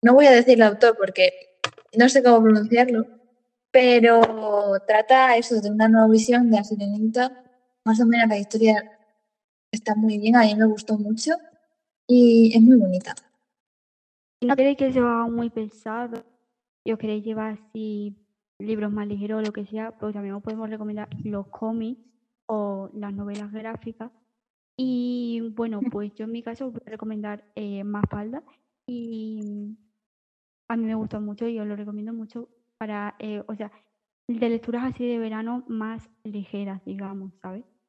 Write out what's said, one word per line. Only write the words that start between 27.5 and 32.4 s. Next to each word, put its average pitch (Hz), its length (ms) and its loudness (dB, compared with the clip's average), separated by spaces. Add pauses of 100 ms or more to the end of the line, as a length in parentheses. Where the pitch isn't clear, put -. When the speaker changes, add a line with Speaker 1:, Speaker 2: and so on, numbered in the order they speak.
Speaker 2:
eh, 202 300 -12
Mafalda 208 580 -8 (440)
y 220 880 -12 (920)
a 233 80 -6
mí 233 80 -6
me 220 100 -6
gustó 220 260 -10
mucho 208 280 -10
y 233 100 -8
os 208 80 -10
lo 208 100 -10
recomiendo 208 360 -14
mucho 233 360 -16 (300)